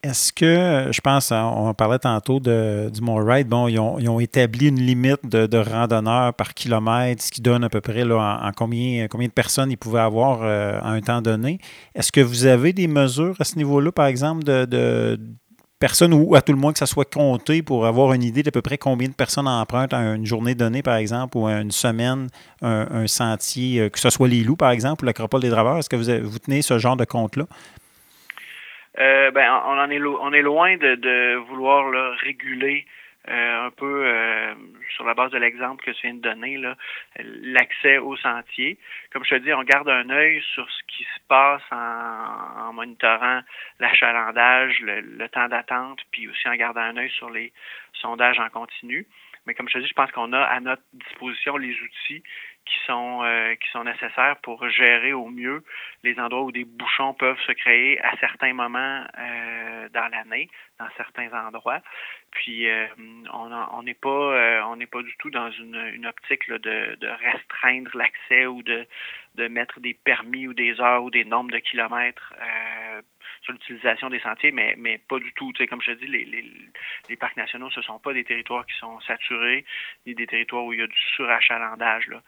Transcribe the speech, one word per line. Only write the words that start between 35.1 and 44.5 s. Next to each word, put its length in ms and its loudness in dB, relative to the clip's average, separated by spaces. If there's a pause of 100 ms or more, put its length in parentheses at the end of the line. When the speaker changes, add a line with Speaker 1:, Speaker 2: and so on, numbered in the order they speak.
Speaker 2:
base 180 0
de 60 -4
l'exemple 440 -2
que 100 -6
tu 160 -8
viens 80 -8
de 40 -16
donner, 380 -6
là, 180 -8 (480)
l'accès 760 2
aux 180 -8
sentiers. 600 -6 (360)
Comme 100 -6
je 120 0
te 40 2
dis, 140 -2
on 100 0
garde 240 4
un 220 2
œil 340 2 (100)
sur 160 -8
ce 140 -10 (100)
qui 100 -10
se 160 -12 (100)
passe 420 6
en, 960 -8
en 60 -10
monitorant 680 0 (400)
l'achalandage, 1000 2